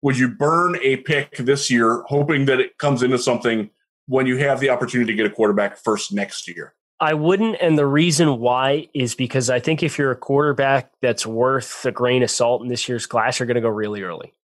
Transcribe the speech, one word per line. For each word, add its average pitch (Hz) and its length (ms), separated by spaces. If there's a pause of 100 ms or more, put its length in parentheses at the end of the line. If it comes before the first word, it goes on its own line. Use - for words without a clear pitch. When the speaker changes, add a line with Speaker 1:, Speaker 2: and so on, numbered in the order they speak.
Speaker 1:
Would 135 160
you 127 100
burn 165 540
a 131 160
pick 139 400
this 139 340
year 117 360
hoping 143 400
that 131 120
it - 180
comes 135 260
into 127 140
something 117 520 (380)
when 131 180
you 127 120
have 139 220
the 135 100
opportunity 120 440
to - 20
get 107 100
a 101 80
quarterback 104 440
first 104 340
next 101 340
year? 85 280 (260)
Speaker 2:
I 156 140
wouldn't, 196 480
and 160 160
the 147 80
reason 147 540
why 131 540
is 127 220
because 123 340
I 127 120
think 156 200
if 151 160
you're 139 140
a 123 60
quarterback 139 760 (100)
that's 120 240
worth 123 600
a 123 80
grain 123 280
of 120 80
salt 120 320
in 123 60
this 123 220
year's 117 160
class, 120 340
you're 123 80
gonna 120 140
go 113 80
really 104 320
early. 87 320 (260)